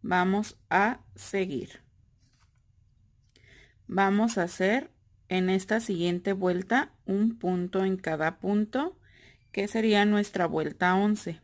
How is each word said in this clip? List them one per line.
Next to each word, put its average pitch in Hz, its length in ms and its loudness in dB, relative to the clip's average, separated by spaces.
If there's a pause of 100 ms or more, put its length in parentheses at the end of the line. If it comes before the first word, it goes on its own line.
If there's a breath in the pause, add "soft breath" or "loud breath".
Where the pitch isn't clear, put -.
Vamos 185 560 0 (120)
a 202 300 2 (140)
seguir. - 680 -6 (2000 soft breath)
Vamos 196 480 2
a 185 60 0
hacer 202 480 0 (380)
en 185 200 0
esta 190 320 0
siguiente 175 520 -2
vuelta 185 600 0 (120)
un 214 340 0
punto 180 460 -2
en 190 120 0
cada 160 420 -4
punto, 214 600 -2 (540 soft breath)
que 202 160 -4
sería 214 360 4
nuestra 208 420 2
vuelta 160 480 0
once. 202 500 0